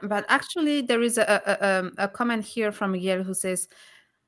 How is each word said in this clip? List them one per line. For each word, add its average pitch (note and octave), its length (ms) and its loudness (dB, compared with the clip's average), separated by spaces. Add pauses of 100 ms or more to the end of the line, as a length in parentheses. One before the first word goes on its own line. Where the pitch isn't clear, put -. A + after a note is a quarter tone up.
but G3+ 240 -2
actually D4 540 2
there A#3+ 200 2
is A#3 160 2
a, A3 60 6
a, G3+ 280 2
a, G3 280 2
um, F3+ 180 -4
a G3 120 0
comment A#3 340 -2
here G#3+ 300 -2
from G3+ 180 -2
Miguel F#3 320 0
who F#3+ 100 -4
says, F#3 360 -4 (580)